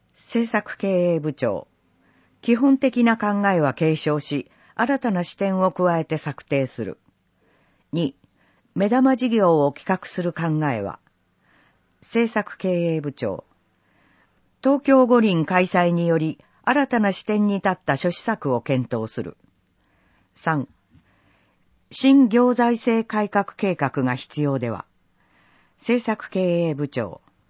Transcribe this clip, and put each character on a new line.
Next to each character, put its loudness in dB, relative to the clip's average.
政 -4
策 -4
経 0
営 0
部 -4
長。 -4
基 2
本 4
的 2
な 4
考 0
え 2
は 2
継 0
承 -2
し、 -6
新 -2
た -2
な -2
視 -10
点 -2
を 2
加 0
え -2
て -4
策 -8
定 -2
す -8
る。 -8
二、 -2
目 0
玉 4
事 -2
業 4
を 0
企 -18
画 -16
す -8
る -4
考 -2
え -2
は。 -8
政 -2
策 -6
経 -2
営 -4
部 -6
長。 -6
東 2
京 6
五 6
輪 2
開 2
催 2
に 0
よ 2
り、 -4
新 0
た -2
な 2
視 -8
点 0
に 0
立 -2
っ -2
た -2
諸 -2
施 -8
策 -4
を -2
検 -2
討 -4
す -8
る。 -12
三、 -4
新 4
行 4
財 2
政 0
改 -4
革 -2
計 -2
画 -2
が 0
必 -6
要 0
で -4
は。 -8
政 -2
策 -6
経 0
営 -4
部 -4
長。 -8